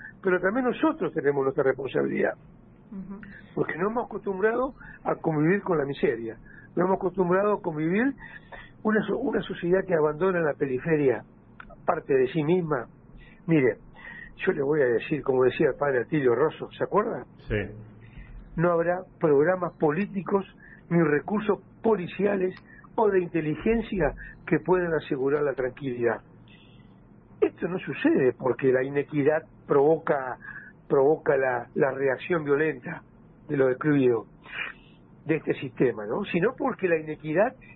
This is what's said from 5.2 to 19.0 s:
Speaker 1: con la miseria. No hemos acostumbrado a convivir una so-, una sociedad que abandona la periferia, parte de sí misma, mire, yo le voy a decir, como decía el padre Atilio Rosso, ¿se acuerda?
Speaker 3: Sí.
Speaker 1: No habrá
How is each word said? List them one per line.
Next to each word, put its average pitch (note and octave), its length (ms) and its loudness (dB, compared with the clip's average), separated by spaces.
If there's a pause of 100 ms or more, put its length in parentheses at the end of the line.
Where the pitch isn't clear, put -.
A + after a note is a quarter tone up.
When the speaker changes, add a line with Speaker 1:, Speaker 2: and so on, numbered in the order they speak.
Speaker 1:
con F#3 160 0
la C#3+ 80 0
miseria. A#2 520 -2 (380)
No F3 100 2
hemos F#3 120 2
acostumbrado F#3 560 0
a G3+ 80 -4
convivir F3+ 520 0 (680)
una G#3+ 220 2
so-, G3+ 120 -2
una A3+ 240 -2
sociedad F#3 440 0
que F3 100 0
abandona D#3 440 0
la D#3 140 0
periferia, C3+ 680 0 (640)
parte D#3+ 280 -2
de C3 160 4
sí D#3 140 -2
misma, D3+ 440 0 (640)
mire, C#3 280 4 (680)
yo F#3 60 2
le E3 100 -4
voy D3 180 0
a C3+ 60 4
decir, A#2+ 380 0
como B2+ 200 2
decía C3 260 4
el B2+ 60 -2
padre C3+ 280 0
Atilio B2+ 320 2
Rosso, C3 420 -2
¿se C3+ 60 -4
acuerda? F3+ 420 -2 (220)
Speaker 3:
Sí. A#2 80 -2 (1000)
Speaker 1:
No E3+ 160 2
habrá E3+ 280 0 (200)